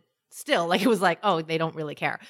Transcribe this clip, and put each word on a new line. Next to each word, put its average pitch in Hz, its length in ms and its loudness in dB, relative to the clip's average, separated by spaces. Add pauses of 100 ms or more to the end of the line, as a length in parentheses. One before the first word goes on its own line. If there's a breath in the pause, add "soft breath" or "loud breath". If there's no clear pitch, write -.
(320)
still. 226 360 0
Like, 139 140 2
it 226 60 4
was 214 140 2
like, 175 220 2
"Oh, 185 180 2
they 160 180 -4
don't 160 160 -4
really 151 200 -8
care." - 240 -4 (100)